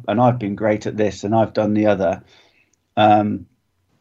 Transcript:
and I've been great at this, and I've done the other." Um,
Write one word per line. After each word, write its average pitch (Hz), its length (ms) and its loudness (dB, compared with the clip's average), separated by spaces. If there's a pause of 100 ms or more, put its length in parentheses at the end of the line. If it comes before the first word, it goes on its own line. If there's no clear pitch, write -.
and 104 120 0
I've 123 180 2
been 101 180 -6
great 107 300 -2
at 101 120 -8
this, 104 260 -2
and 101 100 -2
I've 113 200 2
done 107 200 0
the 107 120 0
other." 95 360 0 (760)
Um, 104 480 2 (560)